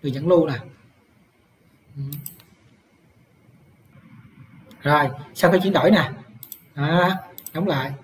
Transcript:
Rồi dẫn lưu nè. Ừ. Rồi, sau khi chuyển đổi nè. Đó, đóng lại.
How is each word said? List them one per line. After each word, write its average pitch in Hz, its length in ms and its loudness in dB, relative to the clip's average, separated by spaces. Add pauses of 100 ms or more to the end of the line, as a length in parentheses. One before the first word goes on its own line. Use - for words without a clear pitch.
Rồi 143 80 -4
dẫn 139 160 -6
lưu 170 200 6
nè. 139 80 -4 (1400)
Ừ. 143 60 -12 (2750)
Rồi, 143 280 2 (260)
sau 175 160 4
khi 190 80 4
chuyển 190 140 0
đổi 160 180 4
nè. 160 200 4 (640)
Đó, 170 360 2 (420)
đóng 175 140 -4
lại. 139 240 -2 (120)